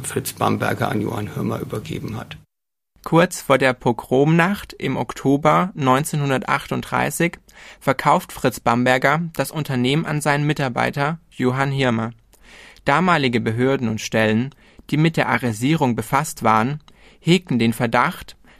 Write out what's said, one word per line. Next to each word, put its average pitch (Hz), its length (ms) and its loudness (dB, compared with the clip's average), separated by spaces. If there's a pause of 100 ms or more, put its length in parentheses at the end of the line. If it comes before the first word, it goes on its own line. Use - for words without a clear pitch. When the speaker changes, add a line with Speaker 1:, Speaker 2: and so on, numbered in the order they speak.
Speaker 1:
Fritz - 300 -6
Bamberger 107 560 -2
an 107 140 -2
Johann 104 320 -6
Hirmer 113 260 -4
übergeben - 560 -10
hat. - 220 -14 (640)
Speaker 2:
Kurz 170 380 2
vor 135 160 2
der 131 160 2
Pogromnacht 156 960 0
im - 240 -6
Oktober 151 800 0
neunzehnhundertachtunddreißig 135 1600 0 (420)
verkauft 147 540 0
Fritz - 280 -2
Bamberger 127 600 2 (140)
das 135 160 -4
Unternehmen 143 560 -2
an 151 160 -4
seinen 147 240 0
Mitarbeiter 143 720 -2 (120)
Johann 131 400 0
Hirmer. 120 420 0 (720)
Damalige 143 540 2
Behörden 123 500 0
und 110 100 -4
Stellen, 110 540 0 (340)
die 139 80 -2
mit 160 220 2
der 147 100 0
Arisierung 123 680 0
befasst 139 460 -2
waren, 113 380 2 (400)
hegten 165 380 2
den 117 160 2
Verdacht, 123 600 -2 (240)